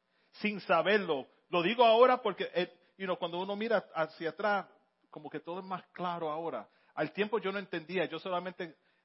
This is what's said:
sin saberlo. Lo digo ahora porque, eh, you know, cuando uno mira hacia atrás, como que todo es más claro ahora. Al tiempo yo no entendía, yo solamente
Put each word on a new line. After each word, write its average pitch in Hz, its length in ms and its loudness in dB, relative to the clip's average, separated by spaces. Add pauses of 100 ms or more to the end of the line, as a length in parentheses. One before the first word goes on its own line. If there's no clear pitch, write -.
(320)
sin 208 300 -4
saberlo. 170 680 2 (200)
Lo 175 140 2
digo 233 220 4
ahora 240 360 8
porque, 190 340 -2
eh, - 420 -4
you 190 80 -8
know, 185 120 -2
cuando 170 220 -6
uno 196 180 -4
mira 214 380 0
hacia 160 360 -4
atrás, 202 360 -2 (440)
como 151 200 -14
que 147 100 -8
todo 180 200 -10
es 190 40 -14
más 190 280 -10
claro 170 380 -4
ahora. 151 380 -6 (260)
Al 151 180 -4
tiempo 208 260 -2
yo 190 140 -4
no 202 60 -6
entendía, 175 480 -4
yo 160 120 -8
solamente 180 580 -8 (280)